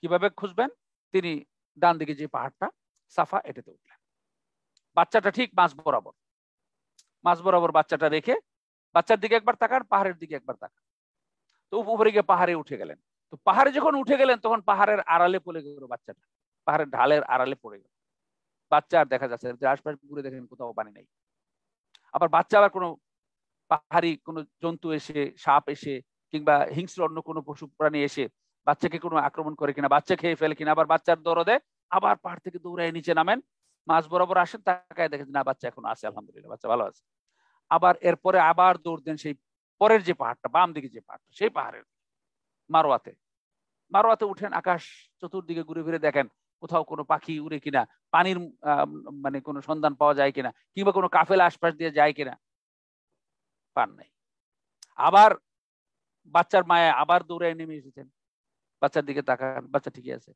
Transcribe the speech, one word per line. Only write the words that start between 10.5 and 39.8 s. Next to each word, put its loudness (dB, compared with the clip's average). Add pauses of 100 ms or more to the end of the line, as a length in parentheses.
তাকান। -20 (880)
তো -10
উপ-, -6
উপরে 4
গিয়ে 0
পাহাড়ে 2
উঠে -10
গেলেন। -14 (300)
তো -20 (120)
পাহাড়ে 4
যখন 0
উঠে 0
গেলেন, 4
তখন -2
পাহাড়ের 2 (120)
আড়ালে 2
পড়ে -10
গেল -8 (100)
বাচ্চাটা, -18 (400)
পাহাড়ের 2
ঢালের 4
আড়ালে 0
পড়ে -18
গেল। -20 (760)
বাচ্চা 2
আর 2
দেখা -4
যাচ্ছে -8
না, -8
যে 0
আশপাশ -2 (140)
ঘুরে -12
দেখেন -14
কোথাও -14
পানি -8
নেই। -20 (1080)
আবার 0
বাচ্চা 2
আবার 8
কোনো -4 (840)
পাহাড়ি 0 (160)
কোনো -12 (240)
জন্তু -8 (120)
এসে, -8 (160)
সাপ 2
এসে -10 (380)
কিংবা 2 (200)
হিংস্র -10
অন্য -6
কোনো -10
পশু -14 (120)
প্রাণী 0 (100)
এসে -6 (420)
বাচ্চাকে -2
কোনো -2 (100)
আক্রমণ -6
করে -4
কিনা, -2
বাচ্চা 2
খেয়ে -4
ফেলে -2
কিনা, -4
আবার 2
বাচ্চার 0 (100)
দরদে 2 (420)
আবার 0
পাহাড় -14
থেকে -14
দৌড়ায় -6
নিচে -4
নামেন, 0 (480)
মাঝ 2
বরাবর 2
আসেন, 0
তাকায় -4
দেখেন -10
না, 0
বাচ্চা -6
এখন -20
আছে, -10
আলহামদুলিল্লাহ, -20
বাচ্চা -14
ভালো 0
আছে। -20 (720)
আবার 4 (140)
এরপরে 2 (140)
আবার 4 (120)
দৌড় -8
দেন -8
সেই -8 (460)